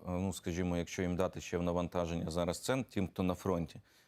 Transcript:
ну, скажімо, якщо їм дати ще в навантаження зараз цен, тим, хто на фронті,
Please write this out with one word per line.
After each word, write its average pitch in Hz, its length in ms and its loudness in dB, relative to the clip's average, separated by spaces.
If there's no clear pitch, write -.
ну, 90 260 0
скажімо, 90 440 0
якщо 85 240 -2
їм 87 140 2
дати 87 260 0
ще - 160 -2
в 87 60 0
навантаження 87 680 0
зараз 85 280 0
цен, 127 240 0
тим, 95 240 -2
хто - 160 -2
на 90 120 4
фронті, 87 460 -2